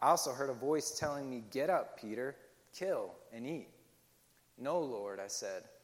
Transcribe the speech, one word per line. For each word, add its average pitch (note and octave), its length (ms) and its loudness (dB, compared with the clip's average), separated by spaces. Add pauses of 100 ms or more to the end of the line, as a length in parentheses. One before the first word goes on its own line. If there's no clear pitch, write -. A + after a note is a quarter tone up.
I C3+ 80 8
also D#3+ 240 6
heard C3+ 160 0
a B2+ 40 0
voice C#3 440 2
telling C#3+ 320 -2
me, B2 120 -4
'Get C3 280 -2
up, D#3+ 280 2
Peter, A#2 380 -4 (380)
kill A#2 420 -2 (160)
and A2+ 160 -8
eat.' D3+ 260 -6 (840)
'No, D3+ 240 0
Lord,' G2+ 380 -4
I G2 80 -6
said, G2 420 -6 (140)